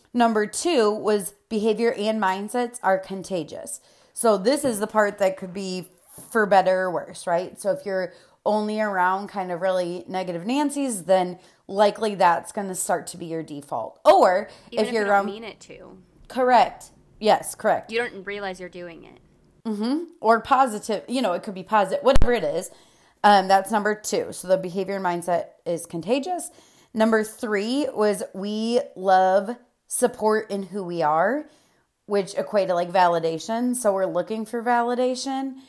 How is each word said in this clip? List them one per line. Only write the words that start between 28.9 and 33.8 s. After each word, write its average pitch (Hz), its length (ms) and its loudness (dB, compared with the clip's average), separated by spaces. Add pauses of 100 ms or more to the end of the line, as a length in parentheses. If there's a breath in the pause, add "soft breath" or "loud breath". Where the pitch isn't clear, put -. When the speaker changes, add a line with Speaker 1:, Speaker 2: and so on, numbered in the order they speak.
Speaker 1:
love 190 600 2 (300)
support 214 640 -2
in 196 140 -4
who 190 180 -10
we 175 200 -4
are, 180 440 0 (600 soft breath)
which 202 320 -2
equate 190 300 0
to, 180 60 0
like, 175 160 -2
validation. 180 840 0
So 208 160 2